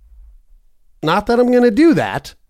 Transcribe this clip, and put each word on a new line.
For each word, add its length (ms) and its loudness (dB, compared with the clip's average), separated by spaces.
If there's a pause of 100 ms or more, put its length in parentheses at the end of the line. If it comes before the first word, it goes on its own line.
(1000)
Not 260 -2
that 120 0
I'm 120 0
gonna 200 2
do 220 2
that, 420 -4 (140)